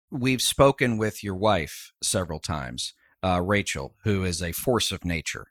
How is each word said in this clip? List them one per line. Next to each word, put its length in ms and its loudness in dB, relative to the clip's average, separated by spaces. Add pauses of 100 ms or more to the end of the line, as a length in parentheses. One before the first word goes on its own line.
(120)
we've 300 0
spoken 560 4
with 260 -2
your 120 -4
wife 560 0 (100)
several 380 -2
times, 540 -6 (300)
uh, 180 2
Rachel, 600 -2
who 200 0
is 180 -2
a 100 -4
force 400 0
of 140 -8
nature, 460 -4